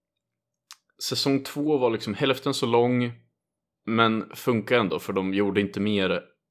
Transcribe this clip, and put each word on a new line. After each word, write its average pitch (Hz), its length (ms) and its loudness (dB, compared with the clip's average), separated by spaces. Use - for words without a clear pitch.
säsong 139 420 -2
två 147 340 -2
var 123 120 2
liksom 110 240 -4
hälften 135 400 0
så 131 120 -2
lång, 120 460 2
men 113 480 2
funkar 120 440 0
ändå - 200 0
för - 140 -8
de 95 220 0
gjorde 101 260 0
inte 98 200 -4
mer 98 420 0